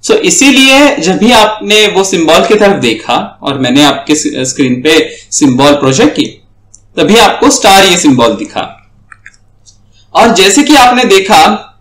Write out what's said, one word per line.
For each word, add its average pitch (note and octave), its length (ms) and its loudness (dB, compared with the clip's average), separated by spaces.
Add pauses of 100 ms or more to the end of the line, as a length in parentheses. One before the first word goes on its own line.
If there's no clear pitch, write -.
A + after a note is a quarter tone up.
So G#4+ 100 -2
इसीलिए C4+ 800 0
जब F3 220 -2
भी A3+ 140 2
आपने G#3+ 540 0
वो F#3+ 180 -2
symbol F#3 420 0
की A3 80 2
तरफ G3 260 0
देखा B2 640 -4
और C#3 160 -6
मैंने C3 260 0
आपके C#3+ 300 -2
स-, C3 360 -6
screen B2+ 320 -4
पे D#3 340 0 (140)
symbol C#3 420 0
project C#3+ 440 0
की, C#3+ 100 -4 (720)
तभी E3 200 0
आपको A#3 340 2
star G3 340 2
ये F3 120 0
symbol A#2+ 380 0
दिखा। G2+ 380 -10 (1400)
और A3+ 200 2
जैसे G3 280 2
कि D4 140 2
आपने B3 280 2
देखा G3 420 2 (340)